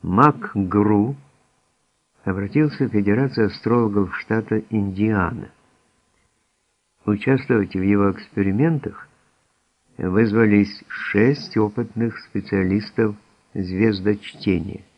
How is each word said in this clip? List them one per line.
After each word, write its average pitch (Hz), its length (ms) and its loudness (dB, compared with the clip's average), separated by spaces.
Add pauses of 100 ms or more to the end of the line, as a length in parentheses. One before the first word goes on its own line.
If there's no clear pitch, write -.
МакГру 104 1160 2 (1040)
обратился 110 640 -2
в - 40 -6
Федерацию 110 560 0
астрологов 104 720 0
штата 110 520 -2
Индиана. 101 800 -2 (1600)
Участвовать 110 720 0
в 92 60 -2
его 101 300 2
экспериментах 107 960 -2 (920)
вызвались 104 920 2
шесть - 680 0
опытных 110 640 -2
специалистов 101 960 -2 (380)
звездочтения. 98 1300 -2 (140)